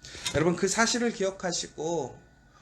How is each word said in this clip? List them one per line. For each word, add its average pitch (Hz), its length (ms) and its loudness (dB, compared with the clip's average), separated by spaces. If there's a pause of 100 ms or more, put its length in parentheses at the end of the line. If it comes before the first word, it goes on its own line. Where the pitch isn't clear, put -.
(340)
여러분, 165 220 4
그 190 120 0
사실을 226 440 2
기억하시고 170 1080 -2 (420)